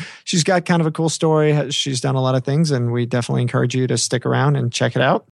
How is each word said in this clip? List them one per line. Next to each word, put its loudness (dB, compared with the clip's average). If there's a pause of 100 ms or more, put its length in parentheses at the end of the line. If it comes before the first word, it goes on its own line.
(240)
she's 0
got 0
kind 2
of 0
a 0
cool -2
story. 2
She's -4
done 0
a 0
lot 0
of 0
things, 0
and 0
we 0
definitely -2
encourage 0
you 0
to -2
stick -4
around 2
and -2
check -2
it 2
out. 2 (100)